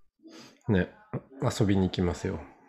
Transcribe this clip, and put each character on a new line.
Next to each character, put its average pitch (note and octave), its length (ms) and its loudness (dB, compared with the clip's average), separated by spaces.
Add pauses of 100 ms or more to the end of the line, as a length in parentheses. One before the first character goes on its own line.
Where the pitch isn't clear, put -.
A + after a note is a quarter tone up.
(680)
ね、 F2+ 220 2 (500)
遊 A#2 240 0
び G2 100 4
に F#2+ 100 4
行 F2+ 40 0
き F#2+ 140 -2
ま F2 100 0
す - 140 -6
よ。 F#2 120 -6 (300)